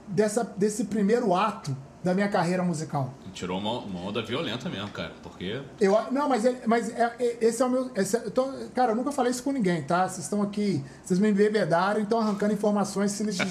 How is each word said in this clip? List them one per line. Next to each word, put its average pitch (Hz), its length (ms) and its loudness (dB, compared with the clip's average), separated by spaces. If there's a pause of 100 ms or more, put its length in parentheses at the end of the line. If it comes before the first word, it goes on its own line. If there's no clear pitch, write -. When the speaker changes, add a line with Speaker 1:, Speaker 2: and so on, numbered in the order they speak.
(120)
Speaker 1:
dessa, 208 320 2
desse 208 420 0
primeiro 208 480 2
ato 190 420 0 (280)
da 180 100 2
minha 202 140 2
carreira 180 360 2
musical. 151 500 -2 (200)
Speaker 2:
Tirou 92 260 -6
uma, 110 200 -4
uma 92 220 -8
onda 104 200 -4
violenta 123 480 -4
mesmo, 101 200 -8
cara, 85 320 -8
porque 110 400 -8 (180)
Speaker 1:
Eu 202 180 4
a-, - 140 -2
não, 285 160 0
mas 240 160 0
ele, 247 220 2
mas 226 240 2
é, 233 300 0
é, 240 220 0
esse 226 200 2
é 254 40 2
o 247 40 2
meu, 254 260 0
esse 196 220 0
é, - 80 -4
eu 196 60 -8
tô, 269 200 0 (220)
cara, 247 180 2
eu - 40 2
nunca 254 160 -2
falei 247 200 0
isso 247 120 -4
com 277 80 -2
ninguém, 180 320 0
tá? 180 240 2
Vocês 180 160 -8
estão 208 180 -2
aqui, 202 420 0 (200)
vocês 180 160 2
me 214 100 4
embebedaram, 202 720 4
então 226 180 2
arrancando 208 340 2
informações 202 580 2
sig-, 214 200 -2 (200)